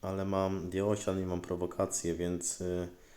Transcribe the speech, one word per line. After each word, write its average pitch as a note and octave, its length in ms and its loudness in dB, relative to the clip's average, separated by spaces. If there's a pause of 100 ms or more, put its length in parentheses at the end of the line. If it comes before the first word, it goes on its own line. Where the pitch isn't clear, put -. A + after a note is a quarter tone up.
ale F#2+ 220 -2
mam F#2+ 460 2
Diosian G2 520 2
i F#2 40 -2
mam F2+ 140 0
prowokację, F2 760 0
więc, F2 460 -2
y, F2+ 280 -2 (280)